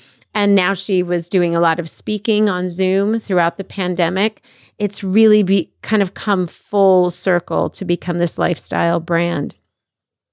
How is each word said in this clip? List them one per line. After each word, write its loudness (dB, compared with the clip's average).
And 2
now 2
she -2
was -2
doing 0
a 2
lot 2
of -6
speaking -2
on -2
Zoom -2
throughout -2
the -8
pandemic. -2
It's -4
really 4
be, 0
kind 0
of -2
come -2
full 2
circle -2
to -8
become -4
this 0
lifestyle -2
brand. -4